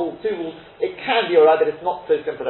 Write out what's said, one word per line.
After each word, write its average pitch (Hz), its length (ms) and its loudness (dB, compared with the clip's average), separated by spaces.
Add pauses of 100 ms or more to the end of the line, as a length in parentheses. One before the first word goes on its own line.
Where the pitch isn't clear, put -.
wall, 160 160 -8
two 214 160 -4
walls, 165 240 -10 (240)
it - 160 -4
can 226 320 -2
be 170 80 4
alright, 156 240 6
but 151 80 0
it's 165 160 -8
not - 240 -4
so 151 160 2
simple 127 240 -8